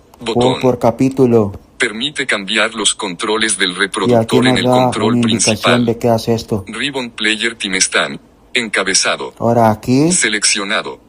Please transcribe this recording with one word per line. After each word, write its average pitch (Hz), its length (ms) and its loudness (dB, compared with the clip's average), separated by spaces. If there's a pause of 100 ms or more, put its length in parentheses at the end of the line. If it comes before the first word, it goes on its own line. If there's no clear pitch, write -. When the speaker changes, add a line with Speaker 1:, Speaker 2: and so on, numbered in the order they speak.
(200)
Speaker 1:
O - 40 -14
Speaker 2:
Botón. 120 360 0
Speaker 1:
por 123 180 2
capítulo. 120 720 2 (260)
Speaker 2:
Permite 120 480 -4
cambiar 107 480 -2
los 104 200 -2
controles 107 640 -4
del 95 140 0
Speaker 1:
Y 87 40 -4
aquí 92 60 -4
Speaker 2:
reproductor 113 680 2
en 127 80 4
Speaker 1:
nos - 40 0
Speaker 2:
el 117 80 0
Speaker 1:
da 127 100 2
Speaker 2:
control 120 380 2
Speaker 1:
una - 20 2 (140)
indicación 113 220 2
Speaker 2:
principal. 117 340 0
Speaker 1:
de 113 120 0
qué 123 100 0
hace 113 260 0
esto. 110 320 -4
Speaker 2:
Ribbon 127 440 -6
Player 110 460 -2
Time 95 240 -4
Stamp. 82 400 -2 (320)
Encabezado. 98 840 -2
Speaker 1:
Ahora 117 320 4
aquí. 131 400 2
Speaker 2:
Seleccionado. 104 880 -2 (100)